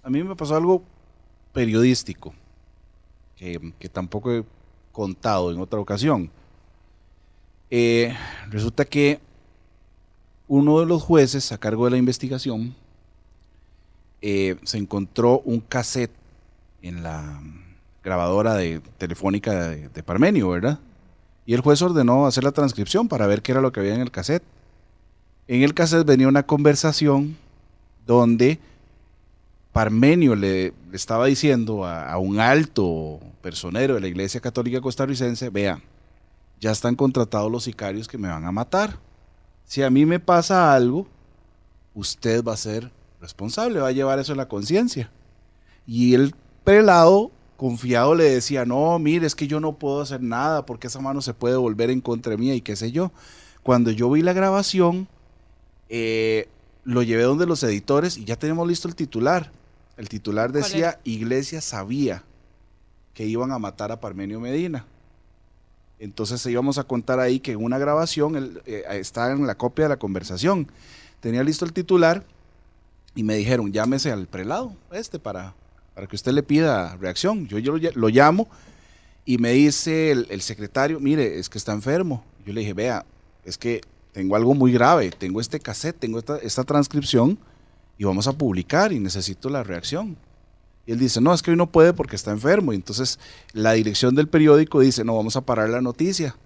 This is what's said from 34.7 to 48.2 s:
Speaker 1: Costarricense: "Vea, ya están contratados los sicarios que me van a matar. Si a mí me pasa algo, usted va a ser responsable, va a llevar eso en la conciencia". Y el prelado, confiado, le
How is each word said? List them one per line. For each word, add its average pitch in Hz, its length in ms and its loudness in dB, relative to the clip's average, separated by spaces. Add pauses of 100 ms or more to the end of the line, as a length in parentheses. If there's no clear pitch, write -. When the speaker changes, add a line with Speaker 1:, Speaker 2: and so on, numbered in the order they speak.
Speaker 1:
Costarricense: 127 680 -4
"Vea, 98 320 -2 (760)
ya 110 120 -2
están 120 240 -2
contratados 117 560 0
los 117 120 -6
sicarios 110 440 -10
que - 120 -16
me 98 100 -6
van 80 160 -8
a 87 60 -6
matar. 185 480 -2 (640)
Si - 160 -6
a 135 80 2
mí 139 160 6
me 170 140 2
pasa 175 540 4
algo, 131 340 2 (880)
usted 113 480 -2
va 113 100 -4
a 107 40 -6
ser 113 340 -8 (280)
responsable, 175 600 -6
va 135 80 0
a 131 60 0
llevar 135 260 0
eso 135 140 -6
en 139 40 -4
la 131 100 -6
conciencia". 131 600 -2 (800)
Y 123 260 4
el 139 220 4 (280)
prelado, 196 680 8 (260)
confiado, 123 560 2
le 165 120 6